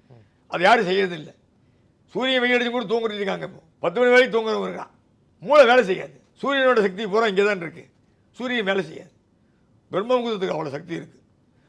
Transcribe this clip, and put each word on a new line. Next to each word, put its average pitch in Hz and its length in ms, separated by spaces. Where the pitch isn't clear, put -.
அது 165 160
யாரும் 214 240
செய்யறதில்லை. 180 460
சூரியன் 254 280
வெயில் 247 160
அடிச்சு 240 120
கூட 240 160
தூங்குறது 214 340
இருக்காங்க. 185 260
இப்போ - 160
பத்து 175 200
மணி 247 120
வரைக்கும் 247 240
தூங்குறவங்க 214 340
இருக்கான். 175 240
மூளை 269 260
வேலை 240 180
செய்யாது. 180 320
சூரியனோட 262 400
சக்தி 196 260
பூரா 220 200
இங்கே 202 180
தான் 196 200
இருக்கு. 139 240
சூரியன் 240 340
வேலை 190 180
செய்யாது. - 280
பிரம்ம 226 280
முகூர்த்தத்துக்கு 202 400
அவ்வளோ 156 120
சக்தி 165 240
இருக்கு. - 260